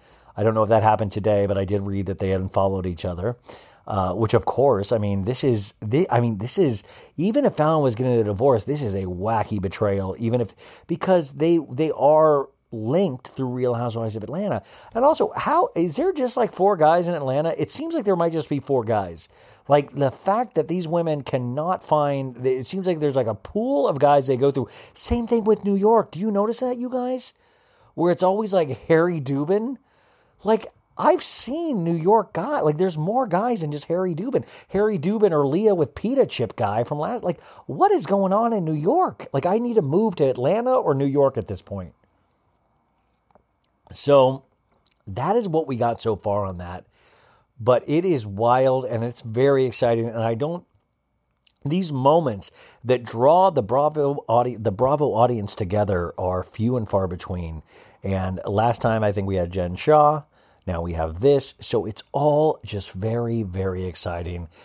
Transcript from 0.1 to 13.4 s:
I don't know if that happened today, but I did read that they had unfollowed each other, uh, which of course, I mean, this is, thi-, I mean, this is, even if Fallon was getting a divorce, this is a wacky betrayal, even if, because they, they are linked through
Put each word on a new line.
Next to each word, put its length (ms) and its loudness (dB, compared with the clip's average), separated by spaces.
I 60 -2
don't 100 4
know 100 4
if 60 0
that 140 4
happened 300 2
today, 320 2
but 120 0
I 60 -2
did 200 -2
read 240 -4
that 100 -6
they 140 -2
had 100 0
unfollowed 440 -2
each 200 -6
other, 320 -6
uh, 260 -2
which 200 0
of 100 4
course, 480 2
I 60 2
mean, 260 -2
this 220 -2
is, 360 0
thi-, 300 0
I 80 2
mean, 200 0
this 180 -4
is, 260 0
even 300 0
if 100 2
Fallon 260 2
was 140 2
getting 240 2
a 60 4
divorce, 400 2
this 160 -4
is 140 -4
a 100 -4
wacky 560 -4
betrayal, 580 -2
even 220 0
if, 460 -12
because 480 0
they, 240 2
they 200 -2
are 580 4
linked 600 -2
through 180 -6